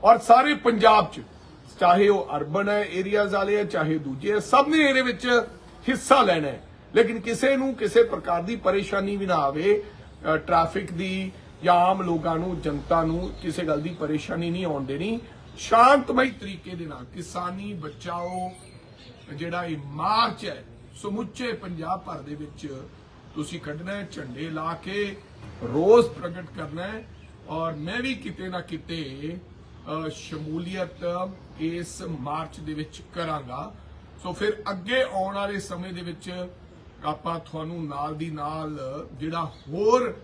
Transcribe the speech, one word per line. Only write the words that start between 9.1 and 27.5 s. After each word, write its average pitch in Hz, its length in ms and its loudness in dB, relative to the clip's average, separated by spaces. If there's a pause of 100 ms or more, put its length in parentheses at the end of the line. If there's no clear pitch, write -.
ਵੀ 196 100 -4
ਨਾ 180 100 2
ਆਵੇ, 156 480 2 (500)
ਅ, 156 40 2
ਟ੍ਰੈਫਿਕ 170 540 2
ਦੀ 190 400 -4 (320)
ਜਾਂ 147 120 8
ਆਮ 185 260 4
ਲੋਕਾਂ 170 360 0
ਨੂੰ, 170 240 -4
ਜਨਤਾ 151 420 0
ਨੂੰ 160 280 -2 (100)
ਕਿਸੇ 175 220 -4
ਗੱਲ 151 180 0
ਦੀ 165 80 -4
ਪਰੇਸ਼ਾਨੀ 165 600 -4
ਨਹੀਂ 180 160 -2
ਆਉਣ 143 200 -4
ਦੇਣੀ। 175 340 -4 (380)
ਸ਼ਾਂਤਮਈ 254 720 6
ਤਰੀਕੇ 190 440 -12
ਦੇ 170 100 -8
ਨਾਲ 127 200 -12
ਕਿਸਾਨੀ 185 680 -8
ਬਚਾਓ 175 760 -8 (840)
ਜਿਹੜਾ 170 320 -6
ਇਹ 160 200 -6
ਮਾਰਚ 190 600 0
ਹੈ, - 180 -10 (380)
ਸਮੁੱਚੇ 226 520 -6
ਪੰਜਾਬ 180 460 -6
ਭਰ 165 220 -12
ਦੇ 147 140 -12
ਵਿੱਚ 143 480 -12 (520)
ਤੁਸੀਂ 151 240 -8
ਕੱਢਣਾ 156 320 -8
ਹੈ, 202 200 -8
ਝੰਡੇ 135 380 -10
ਲਾ 160 240 -4
ਕੇ 196 440 -6 (460)
ਰੋਸ 180 420 8
ਪ੍ਰਗਟ 175 400 -8 (120)
ਕਰਨਾ 160 260 -8
ਹੈ 214 200 -8 (460)
ਔਰ 160 240 -4